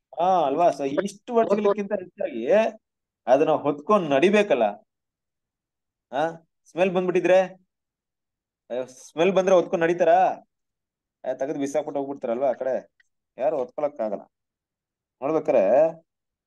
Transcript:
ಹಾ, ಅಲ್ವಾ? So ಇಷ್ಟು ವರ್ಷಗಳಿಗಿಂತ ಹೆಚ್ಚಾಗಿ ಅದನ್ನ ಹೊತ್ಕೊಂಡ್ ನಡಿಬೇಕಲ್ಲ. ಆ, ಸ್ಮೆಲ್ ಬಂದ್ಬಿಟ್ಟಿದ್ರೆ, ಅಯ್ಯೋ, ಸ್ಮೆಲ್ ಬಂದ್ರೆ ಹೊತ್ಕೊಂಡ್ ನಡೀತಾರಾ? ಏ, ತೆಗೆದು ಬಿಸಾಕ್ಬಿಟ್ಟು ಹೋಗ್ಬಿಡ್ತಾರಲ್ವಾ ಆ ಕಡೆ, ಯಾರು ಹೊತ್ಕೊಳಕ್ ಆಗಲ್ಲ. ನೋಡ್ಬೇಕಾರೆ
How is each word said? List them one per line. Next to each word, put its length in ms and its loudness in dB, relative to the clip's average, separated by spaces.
ಹಾ, 220 2
ಅಲ್ವಾ? 240 2
So 340 -4
ಇಷ್ಟು 320 -10
ವರ್ಷಗಳಿಗಿಂತ 580 0
ಹೆಚ್ಚಾಗಿ 580 -6
ಅದನ್ನ 240 4
ಹೊತ್ಕೊಂಡ್ 580 0
ನಡಿಬೇಕಲ್ಲ. 540 2
ಆ, 240 -4
ಸ್ಮೆಲ್ 260 -2
ಬಂದ್ಬಿಟ್ಟಿದ್ರೆ, 480 2
ಅಯ್ಯೋ, 160 -6
ಸ್ಮೆಲ್ 480 -2
ಬಂದ್ರೆ 220 4
ಹೊತ್ಕೊಂಡ್ 280 0
ನಡೀತಾರಾ? 540 2
ಏ, 40 -6
ತೆಗೆದು 240 -6
ಬಿಸಾಕ್ಬಿಟ್ಟು 400 -6
ಹೋಗ್ಬಿಡ್ತಾರಲ್ವಾ 500 -4
ಆ 40 -2
ಕಡೆ, 360 -6
ಯಾರು 200 -2
ಹೊತ್ಕೊಳಕ್ 440 -6
ಆಗಲ್ಲ. 200 -6
ನೋಡ್ಬೇಕಾರೆ 800 0